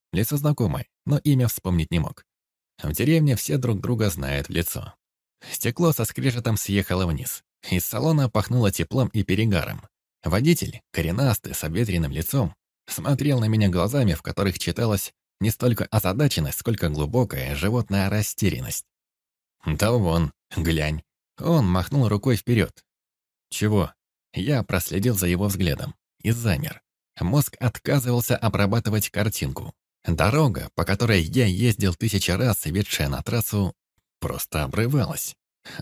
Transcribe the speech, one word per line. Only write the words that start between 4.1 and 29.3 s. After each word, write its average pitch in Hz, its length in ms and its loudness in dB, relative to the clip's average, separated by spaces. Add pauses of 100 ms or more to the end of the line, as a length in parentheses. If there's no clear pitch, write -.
знают 71 380 -4
в - 20 -10
лицо. - 420 -4 (560)
Стекло 160 440 0
со 110 120 -2
скрежетом 120 520 -2
съехало 95 500 0
вниз. 69 360 -4 (260)
Из 90 160 0
салона 135 440 2
пахнуло 110 420 2
теплом 120 380 0
и 101 140 0
перегаром. 98 580 0 (420)
Водитель, 107 580 2 (100)
коренастый, 95 600 0
с - 100 -6
обветренным 85 480 0
лицом, 82 440 -2 (320)
смотрел 135 520 0
на 110 60 0
меня 107 240 4
глазами, 98 440 2
в - 80 -4
которых 92 380 -2
читалась 107 540 -2 (260)
не 104 100 2
столько 117 360 0
озадаченность, 92 720 0
сколько 104 300 -2
глубокая 73 680 -2
животная 98 540 0
растерянность. 107 760 -2 (800)
"Да 82 260 0
вон, 85 400 2 (240)
глянь". 78 480 -2 (360)
Он 147 280 2
махнул 92 400 2
рукой 104 300 2
вперёд. 113 340 0 (800)
"Чего?" 104 440 0 (400)
Я 113 300 -2
проследил 101 520 -2
за 92 120 0
его 90 200 0
взглядом 92 480 -2 (260)
и 110 100 0
замер. 113 500 -2 (380)
Мозг 113 400 0
отказывался 123 800 0
обрабатывать 104 720 0
картинку. 98 640 -4 (320)